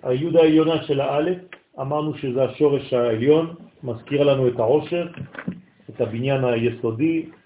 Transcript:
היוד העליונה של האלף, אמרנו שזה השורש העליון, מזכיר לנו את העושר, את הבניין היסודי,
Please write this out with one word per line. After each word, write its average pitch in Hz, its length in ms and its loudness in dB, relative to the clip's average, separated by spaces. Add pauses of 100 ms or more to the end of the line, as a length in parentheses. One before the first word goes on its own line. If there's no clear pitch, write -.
(160)
היוד 160 200 0
העליונה 156 460 6
של 139 180 -2
האלף, 151 380 0 (420)
אמרנו 151 340 -4
שזה 131 300 -2
השורש 135 480 0
העליון, 127 640 2 (280)
מזכיר 139 400 -4
לנו 131 260 4
את 120 100 -2
העושר, 151 500 0 (800)
את 113 100 -14
הבניין 127 440 -2
היסודי, 120 840 -2 (180)